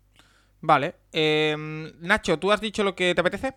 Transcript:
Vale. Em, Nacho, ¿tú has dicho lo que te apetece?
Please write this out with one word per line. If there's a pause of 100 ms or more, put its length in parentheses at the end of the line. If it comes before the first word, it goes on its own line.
(600)
Vale. (160)
Em,
Nacho,
¿tú
has
dicho
lo
que
te
apetece?